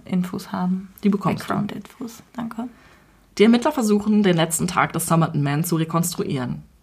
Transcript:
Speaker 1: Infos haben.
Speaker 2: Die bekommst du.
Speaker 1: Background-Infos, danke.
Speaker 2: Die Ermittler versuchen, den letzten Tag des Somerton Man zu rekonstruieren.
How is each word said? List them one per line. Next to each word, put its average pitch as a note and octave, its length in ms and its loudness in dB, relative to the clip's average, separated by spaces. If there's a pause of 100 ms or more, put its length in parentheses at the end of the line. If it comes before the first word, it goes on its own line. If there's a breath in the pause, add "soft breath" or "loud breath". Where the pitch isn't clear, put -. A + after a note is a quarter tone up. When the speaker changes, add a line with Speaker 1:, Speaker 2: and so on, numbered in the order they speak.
Speaker 1:
Infos F3+ 440 -4
haben. F#3 380 -2 (140)
Speaker 2:
Die G3+ 80 4
bekommst G3 340 0
du. - 40 -12
Speaker 1:
Background-Infos, G#3 760 -6 (120)
danke. A#3 340 -8 (680 soft breath)
Speaker 2:
Die F#3+ 60 6
Ermittler A#3+ 300 4
versuchen, G#3 500 2
den F3+ 140 4
letzten E3 320 0
Tag - 260 0
des D#3+ 120 -4
Somerton D#3+ 360 2
Man C#3+ 220 0
zu E3+ 120 -2
rekonstruieren. D#3+ 840 -4 (200)